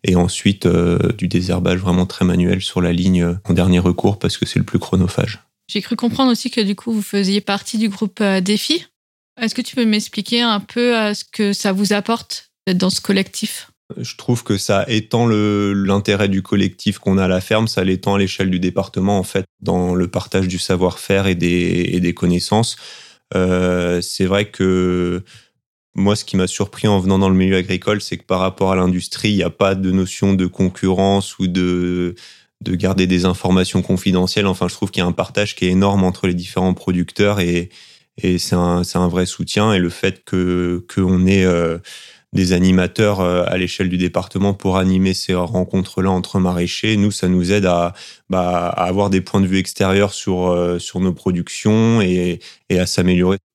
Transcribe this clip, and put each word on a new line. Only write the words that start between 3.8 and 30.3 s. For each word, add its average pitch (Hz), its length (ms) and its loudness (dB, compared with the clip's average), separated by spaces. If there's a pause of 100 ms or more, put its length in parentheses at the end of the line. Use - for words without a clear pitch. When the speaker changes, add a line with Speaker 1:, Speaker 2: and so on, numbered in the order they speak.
Speaker 1:
parce - 180 -2
que - 80 -2
c'est - 140 -4
le 92 60 -2
plus - 140 -2
chronophage. 95 600 -2 (280)
Speaker 2:
J'ai 202 140 -4
cru - 140 -6
comprendre 247 360 0
aussi 233 180 -4
que 233 120 -2
du 196 140 0
coup, - 160 -8
vous 214 120 -2
faisiez 202 360 0
partie 202 380 -4
du 220 100 0
groupe, 196 320 -6
euh, 190 220 2
Défi. 214 440 -2 (560)
Est-ce 226 140 -4
que 254 60 -4
tu - 160 -8
peux 240 80 2
m'expliquer 214 560 -2
un 220 180 0
peu, 240 400 0
euh, 208 140 0
ce - 100 -8
que 202 300 -2
ça 196 180 0
vous 196 220 0
apporte - 580 -4 (160)
d'être 180 120 0
dans 185 100 2
ce - 100 -2
collectif ? - 720 -4 (260)
Speaker 1:
Je - 200 -10
trouve - 260 -2
que 101 160 -2
ça 101 280 0
étend 117 380 0
le, 104 480 2
l'intérêt 98 560 2
du 95 140 0
collectif 98 560 -2
qu'on 95 180 2
a 95 80 2
à - 20 2
la 92 140 2
ferme, 110 260 0
ça 98 160 -2
l'étend 95 300 0
à 98 60 2
l'échelle 95 320 0
du 92 80 0
département, 95 580 0
en 90 60 0
fait, 95 220 -2 (180)
dans 90 320 0
le 90 120 0
partage 92 400 -2
du 90 120 -4
savoir-faire 92 680 0
et 92 80 2
des, 87 600 0
et 90 60 0
des 87 140 0
connaissances. 90 640 0 (580)
Euh, 90 680 2
c'est - 240 -2
vrai 101 200 2
que 90 800 0 (720)
moi, 101 200 2
ce - 80 -8
qui - 140 -4
m'a 92 80 2
surpris - 420 -4
en 101 120 4
venant 95 180 2
dans 95 120 4
le 95 60 4
milieu 92 200 4
agricole, 98 440 -2
c'est - 180 -8
que - 80 -18
par 92 160 0
rapport 95 300 0
à 95 40 2
l'industrie, 92 560 0
il 101 60 2
n'y 87 60 2
a 87 60 0
pas 98 240 2
de 95 160 -2
notion 95 460 0